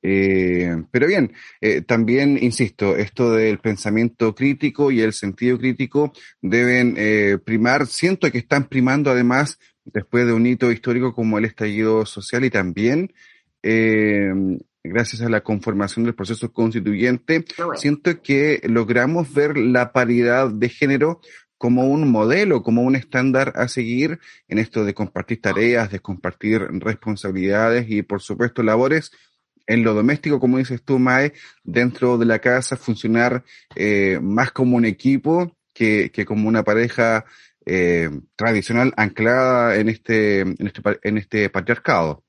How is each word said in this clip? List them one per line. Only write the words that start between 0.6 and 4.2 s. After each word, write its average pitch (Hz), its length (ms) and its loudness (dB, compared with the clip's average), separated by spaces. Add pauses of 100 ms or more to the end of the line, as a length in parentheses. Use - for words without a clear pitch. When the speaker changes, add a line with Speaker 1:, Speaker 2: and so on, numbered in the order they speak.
Speaker 1:
pero 127 160 2
bien, 170 260 0 (300)
eh, 101 180 0
también, 123 580 2
insisto, 107 560 0
esto 117 380 0
del 110 260 2
pensamiento 110 760 -2